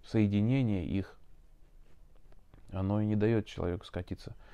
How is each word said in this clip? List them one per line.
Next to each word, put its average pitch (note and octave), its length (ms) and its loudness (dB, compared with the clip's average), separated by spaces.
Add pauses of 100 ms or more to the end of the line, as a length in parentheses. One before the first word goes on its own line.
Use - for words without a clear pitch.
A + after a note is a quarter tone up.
соединение G#2 760 4
их, - 340 -2 (1500)
оно F#2+ 300 0
и G#2+ 60 2
не G#2+ 100 2
дает G#2+ 300 4
человеку F2 380 -4
скатиться - 500 -8 (180)